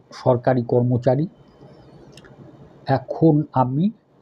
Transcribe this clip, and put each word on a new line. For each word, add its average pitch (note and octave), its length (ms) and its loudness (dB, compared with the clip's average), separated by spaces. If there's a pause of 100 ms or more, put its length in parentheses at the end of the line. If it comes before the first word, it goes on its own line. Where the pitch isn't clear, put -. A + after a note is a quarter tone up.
(220)
সরকারি B2+ 400 0 (100)
কর্মচারী। B2 540 0 (1700)
এখন D#3+ 380 2 (280)
আমি C3+ 220 -2 (380)